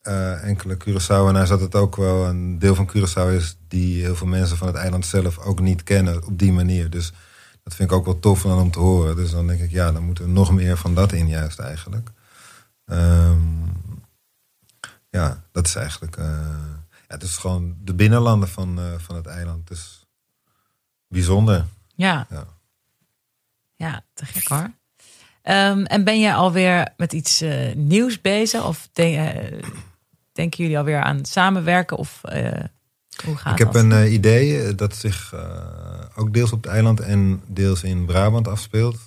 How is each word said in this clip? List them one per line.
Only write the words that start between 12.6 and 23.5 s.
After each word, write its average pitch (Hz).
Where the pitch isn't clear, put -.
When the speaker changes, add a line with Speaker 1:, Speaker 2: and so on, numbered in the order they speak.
Speaker 1:
Ehm, 85
ja, 78
dat 87
is -
eigenlijk, 78
eh, 80
ja, -
het 78
is 90
gewoon 90
de 95
binnenlanden 107
van, 90
eh, 87
van 85
het 82
eiland. 85
Het 87
is -
bijzonder. 92
Speaker 2:
Ja. 180
Speaker 1:
Ja. -